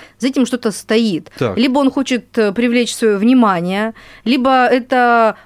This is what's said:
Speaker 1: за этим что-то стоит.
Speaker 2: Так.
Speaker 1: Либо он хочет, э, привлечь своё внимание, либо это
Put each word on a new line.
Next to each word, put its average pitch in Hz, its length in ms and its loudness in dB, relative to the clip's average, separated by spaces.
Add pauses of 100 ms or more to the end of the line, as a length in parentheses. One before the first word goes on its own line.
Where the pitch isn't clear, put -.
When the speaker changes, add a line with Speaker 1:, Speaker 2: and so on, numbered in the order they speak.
(180)
Speaker 1:
за 240 100 -2
этим 262 180 0
что-то 233 260 -4
стоит. 214 640 -2
Speaker 2:
Так. 113 200 -2
Speaker 1:
Либо 254 200 0
он 277 120 2
хочет, - 480 -6
э, 208 140 0
привлечь 240 420 -2
своё 214 240 0
внимание, 208 720 0 (320)
либо 254 260 0 (140)
это 240 720 2 (120)